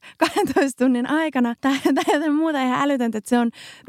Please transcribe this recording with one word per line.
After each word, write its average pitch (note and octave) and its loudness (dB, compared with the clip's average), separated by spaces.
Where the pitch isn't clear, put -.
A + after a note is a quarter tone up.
<laughs> - -12
kahdentoista C#4 0
tunnin B3 0
aikana C4+ 0
tai, C#4 2
tai E4 2
jotain D4 0
muuta D#4 0
ihan B3+ 0
älytöntä, B3 0
että G#3 -10
se A#3+ 4
on A#3 0